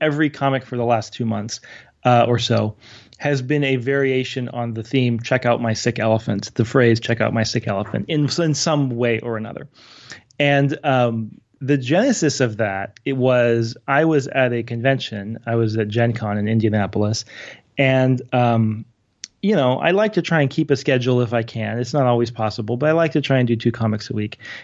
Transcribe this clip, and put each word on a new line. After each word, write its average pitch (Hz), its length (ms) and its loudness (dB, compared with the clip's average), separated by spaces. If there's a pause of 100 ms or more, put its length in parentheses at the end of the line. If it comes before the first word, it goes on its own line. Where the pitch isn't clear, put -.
every 151 300 0
comic 135 340 -2
for - 100 -10
the 120 100 -2
last 117 280 0
two 120 120 -4
months, 110 340 -4 (440)
uh, 120 240 6
or 120 120 2
so 107 360 0 (440)
has 143 220 -2
been 143 220 0
a 135 140 0
variation 131 720 -2
on 117 240 -6
the 110 100 -6
theme, 123 360 2
"Check 127 260 0
out 120 160 2
my 117 120 0
sick 110 260 -2
elephant," 110 560 0
the 117 100 2
phrase, 117 340 4
"Check 117 220 -2
out 110 120 0
my 113 100 0
sick - 240 -4
elephant," 104 420 -4
in, 151 180 0 (120)
in 165 160 0
some 147 340 0
way 120 300 0
or 117 180 -6
another. 110 320 -12 (720)
And, 143 440 2
um, 120 560 0 (220)
the 139 160 2
genesis 160 640 2
of 110 160 0
that, 98 480 -4
it 139 80 -2
was, 120 640 2 (100)
I 143 160 2
was 156 240 2
at 131 240 0
a 120 120 -2
convention. 117 840 -4
I 117 100 -2
was 110 220 2
at 110 100 0
Gen 117 240 2
Con 107 260 -4
in 104 120 0
Indianapolis. 107 760 0 (540)
And, 131 440 2 (120)
um, 113 500 2 (580)
you 202 140 2
know, 131 240 2
I 160 120 2
like 214 220 2
to 175 80 0
try 160 200 2
and 135 80 2
keep 151 220 0
a 135 40 2
schedule 123 460 2
if 117 120 -2
I 117 100 0
can. 110 360 -6
It's 120 140 -6
not 143 120 2
always 120 260 2
possible, 113 440 -4
but 143 140 0
I - 40 4
like 165 200 2
to 151 80 0
try 135 180 2
and 123 80 2
do 117 80 0
two 117 160 0
comics 110 380 -2
a - 40 -8
week. 104 240 -6 (260)